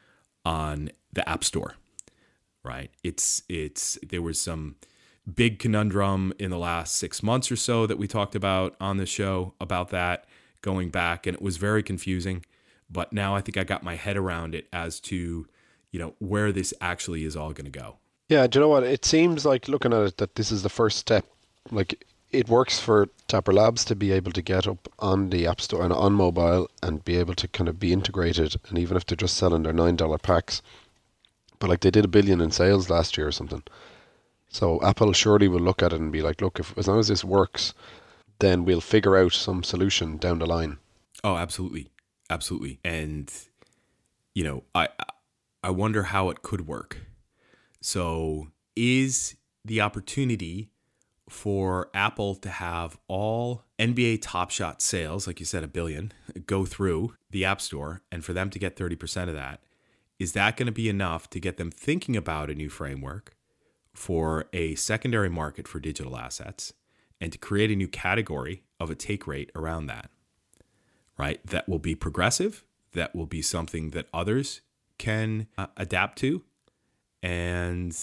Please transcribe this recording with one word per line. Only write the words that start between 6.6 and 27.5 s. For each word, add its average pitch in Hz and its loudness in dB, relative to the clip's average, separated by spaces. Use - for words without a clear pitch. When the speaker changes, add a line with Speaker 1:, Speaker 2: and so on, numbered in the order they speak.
Speaker 1:
six - -4
months 123 0
or 120 -2
so 113 2
that 110 -2
we 104 -4
talked 101 -4
about 95 0
on 98 -2
the 95 -2
show 95 -2
about 90 -4
that 90 -2
going 92 -2
back, 85 -2
and 90 -2
it - -14
was 92 -2
very 104 0
confusing. 92 -4
But 87 -6
now 101 0
I 101 0
think 95 -6
I 95 0
got 92 -4
my 85 -6
head 101 -4
around 85 -4
it 78 -12
as 85 -6
to, 85 -6
you 90 -10
know, 82 -10
where 104 0
this 92 -4
actually 87 -4
is 78 -6
all 76 -8
gonna 69 -12
go. 65 -16
Speaker 2:
Yeah, 139 8
do 120 2
you 143 8
know 151 8
what? 139 6
It 127 2
seems 160 4
like, 135 2
looking 135 2
at 110 6
it, 98 2
that - -2
this 107 -2
is 101 0
the 98 0
first - 2
step. - 2
Like, - -2
it 127 4
works 120 6
for 107 6
Dapper 101 2
Labs 110 6
to 110 0
be 98 0
able 92 2
to 90 -2
get 92 0
up 95 -4
on 95 2
the 87 2
App 85 2
Store - -2
and 87 4
on 101 6
mobile 87 4
and 78 -2
be 87 0
able 87 0
to - -2
kind 82 0